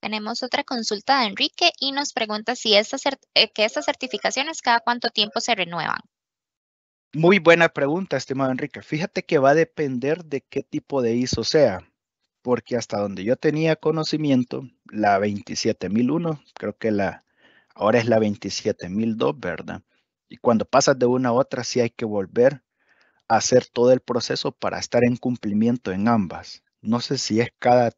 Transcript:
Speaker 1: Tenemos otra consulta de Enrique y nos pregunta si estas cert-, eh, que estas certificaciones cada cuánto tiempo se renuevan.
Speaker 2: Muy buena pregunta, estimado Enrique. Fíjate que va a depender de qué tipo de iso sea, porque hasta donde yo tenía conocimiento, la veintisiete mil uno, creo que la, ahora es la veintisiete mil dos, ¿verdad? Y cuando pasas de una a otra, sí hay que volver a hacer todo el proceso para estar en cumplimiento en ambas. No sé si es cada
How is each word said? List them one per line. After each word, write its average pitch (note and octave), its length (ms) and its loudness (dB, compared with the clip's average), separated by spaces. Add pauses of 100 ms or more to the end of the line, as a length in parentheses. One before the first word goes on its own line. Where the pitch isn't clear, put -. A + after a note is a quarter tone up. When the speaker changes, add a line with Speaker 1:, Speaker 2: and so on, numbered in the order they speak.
Speaker 1:
Tenemos G#3+ 420 -8
otra A#3+ 200 -4
consulta A#3 580 -2
de A3+ 60 0
Enrique C#4+ 520 -2
y C4+ 120 -4
nos C#4 220 -6
pregunta A3 420 -4
si A3 180 0
estas G#3+ 300 2
cert-, - 180 -4 (140)
eh, A3 180 2
que G#3+ 120 0
estas D4 200 -4
certificaciones C4 760 -6
cada A#3 180 2
cuánto A#3+ 300 -4
tiempo G#3+ 300 -2
se A#3 160 -2
renuevan. E3+ 440 -4 (1120)
Speaker 2:
Muy E3+ 260 4
buena E3+ 300 6
pregunta, D3+ 480 -2
estimado C3 340 -2
Enrique. B2+ 300 -6
Fíjate D3+ 420 -6
que E3 140 0
va C3+ 140 6
a D3 40 6
depender D#3 680 -2
de C#3+ 160 -6
qué - 220 -8
tipo - 380 -4
de A#2 140 2
iso A#2+ 280 -2
sea, G#2+ 440 2 (540)
porque B2 340 -2
hasta A2+ 240 -4
donde G2 240 -4
yo A#2 120 2
tenía D#3 400 0
conocimiento, D3+ 880 0 (220)
la G#2 340 2
veintisiete G2+ 720 -4
mil A#2+ 220 0
uno, E3 300 -4 (140)
creo G#2 220 -8
que A2 140 -2
la, G2 320 -2 (520)
ahora A2+ 240 2
es A2 80 -4
la A2+ 120 4
veintisiete G2+ 680 -4
mil A2 260 -2
dos, C3+ 240 -2
¿verdad? F2 440 -10 (440)
Y - 100 -20
cuando A2 280 2
pasas C#3 320 4
de B2+ 80 2
una B2+ 240 2
a A#2 40 0
otra, B2 300 -2
sí - 160 -4
hay A#2 120 0
que - 140 -8
volver A2+ 580 0 (640)
a A2 100 2
hacer B2 300 2
todo B2 260 2
el B2+ 80 0
proceso B2+ 500 -4
para F2+ 280 -6
estar A#2+ 260 0
en B2 120 2
cumplimiento A2+ 760 -2
en G2 160 -2
ambas. F#2+ 560 -2 (180)
No A#2 180 -2
sé C3+ 200 -6
si G#2+ 220 -2
es A#2 80 -2 (100)
cada B2 380 4